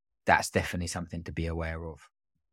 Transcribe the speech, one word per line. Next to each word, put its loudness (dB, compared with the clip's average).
that's 6
definitely 0
something -6
to -10
be -2
aware -4
of. -12